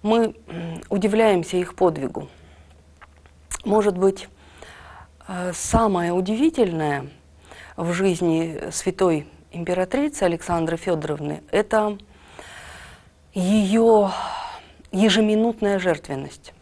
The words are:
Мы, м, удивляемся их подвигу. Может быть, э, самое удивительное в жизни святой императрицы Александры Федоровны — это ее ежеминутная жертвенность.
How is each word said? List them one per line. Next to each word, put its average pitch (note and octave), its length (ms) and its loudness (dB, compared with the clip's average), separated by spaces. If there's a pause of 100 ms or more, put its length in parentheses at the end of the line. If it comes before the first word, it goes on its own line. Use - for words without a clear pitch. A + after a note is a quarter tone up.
Мы, A3 340 2 (120)
м, E3+ 420 -10
удивляемся G3+ 680 2
их F3 160 -4
подвигу. D3+ 540 -2 (1300)
Может G3+ 360 2
быть, G3 300 0 (1000)
э, F3+ 240 -6
самое F3+ 600 0
удивительное F3+ 960 0 (680)
в E3+ 160 -4
жизни E3+ 760 0
святой F3 580 0 (240)
императрицы F#3 720 -2
Александры E3 560 -2
Федоровны — D3+ 720 -4
это G#3+ 480 0 (1400)
ее G#3 760 4 (800)
ежеминутная G#3+ 880 2
жертвенность. C#3+ 840 -6